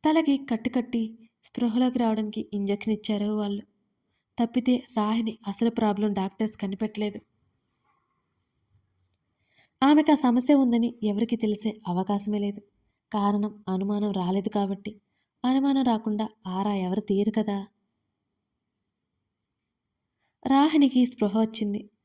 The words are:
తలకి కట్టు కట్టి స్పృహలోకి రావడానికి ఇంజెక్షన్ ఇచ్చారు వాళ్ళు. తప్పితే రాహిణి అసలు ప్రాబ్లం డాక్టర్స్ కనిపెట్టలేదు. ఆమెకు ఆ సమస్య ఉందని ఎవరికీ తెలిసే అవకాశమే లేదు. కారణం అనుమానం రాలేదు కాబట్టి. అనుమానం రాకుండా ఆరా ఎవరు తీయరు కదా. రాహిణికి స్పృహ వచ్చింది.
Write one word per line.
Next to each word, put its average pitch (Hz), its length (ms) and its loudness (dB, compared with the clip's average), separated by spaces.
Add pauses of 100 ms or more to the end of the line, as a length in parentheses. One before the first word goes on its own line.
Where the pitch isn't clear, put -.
తలకి 311 320 4
కట్టు 247 320 -4
కట్టి 233 600 -4 (140)
స్పృహలోకి 247 560 0
రావడానికి 220 540 -2
ఇంజెక్షన్ 202 400 -2
ఇచ్చారు 208 320 -4
వాళ్ళు. 208 400 -4 (720)
తప్పితే 247 480 0 (100)
రాహిణి 220 400 -2 (100)
అసలు 226 220 0
ప్రాబ్లం 208 440 0
డాక్టర్స్ 196 440 -4
కనిపెట్టలేదు. 208 600 -6 (2750)
ఆమెకు 302 280 6
ఆ 285 40 8
సమస్య 247 380 2
ఉందని 240 500 2
ఎవరికీ 214 320 0
తెలిసే 214 520 -2
అవకాశమే 202 520 -2
లేదు. 202 220 -6 (520)
కారణం 208 540 -2
అనుమానం 202 440 -2
రాలేదు 190 380 -2
కాబట్టి. 202 520 -4 (440)
అనుమానం 269 380 2
రాకుండా 220 460 -2 (180)
ఆరా 196 260 -2
ఎవరు 190 280 -2
తీయరు 202 360 0
కదా. 202 300 -4 (2750)
రాహిణికి 277 580 4
స్పృహ 214 340 -2
వచ్చింది. 220 500 -2 (160)